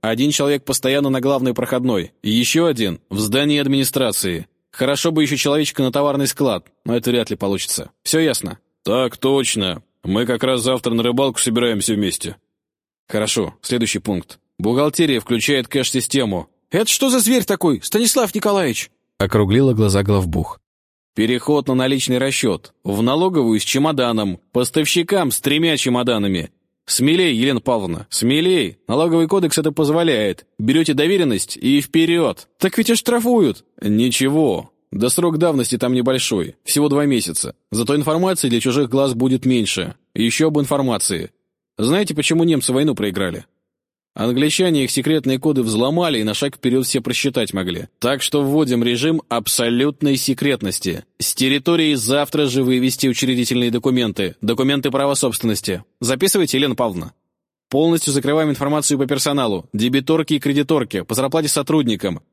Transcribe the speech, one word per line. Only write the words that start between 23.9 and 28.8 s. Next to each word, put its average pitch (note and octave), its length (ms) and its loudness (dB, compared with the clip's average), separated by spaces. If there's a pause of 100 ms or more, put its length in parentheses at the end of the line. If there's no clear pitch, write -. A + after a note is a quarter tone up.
поставщикам D#3 760 0
с - 100 -4
тремя D3+ 340 0
чемоданами. A2+ 760 -2 (340)
Смелей, D#3 500 2
Елена B2 240 0
Павловна, G2+ 500 -2
смелей! D3 680 0 (100)